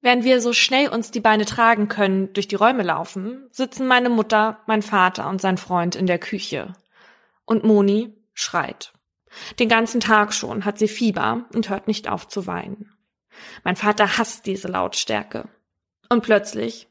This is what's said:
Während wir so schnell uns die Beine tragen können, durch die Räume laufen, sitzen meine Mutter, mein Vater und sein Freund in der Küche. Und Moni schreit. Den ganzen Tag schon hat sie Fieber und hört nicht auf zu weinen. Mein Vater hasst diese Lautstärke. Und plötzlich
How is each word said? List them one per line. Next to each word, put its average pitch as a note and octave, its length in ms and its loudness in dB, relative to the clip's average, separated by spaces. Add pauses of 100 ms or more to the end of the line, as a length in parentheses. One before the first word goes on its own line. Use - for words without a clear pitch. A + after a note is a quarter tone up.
Während B3 220 2
wir B3 180 4
so A#3+ 120 0
schnell C4+ 360 2
uns A3+ 220 -2
die A#3 80 -4
Beine G#3+ 260 4
tragen A3 420 2
können, F#3+ 460 0
durch G3+ 140 -4
die - 80 -6
Räume A3 280 2
laufen, F#3+ 680 -6
sitzen C4 360 -4
meine B3 220 4
Mutter, A3 560 2
mein A3 160 2
Vater G3 480 0
und F#3+ 120 -6
sein F#3 160 0
Freund F3 380 -2
in F#3 120 -2
der F3 120 0
Küche. F3+ 540 -8 (720)
Und A3+ 180 0
Moni G#3 520 4 (180)
schreit. - 600 -6 (680)
Den A#3 100 2
ganzen A#3 300 2
Tag G#3+ 340 2
schon G#3 300 -6
hat G3+ 140 -4
sie G#3+ 100 2
Fieber A3+ 680 -2
und A3+ 160 -2
hört G3+ 180 -6
nicht G#3+ 200 -4
auf - 200 -6
zu F#3 200 -8
weinen. F#3 460 -10 (720)
Mein F#3+ 120 -2
Vater G#3 420 0
hasst - 280 0
diese F#3+ 220 -6
Lautstärke. A2 840 -4 (600)
Und A#3+ 120 2
plötzlich G#3 680 -2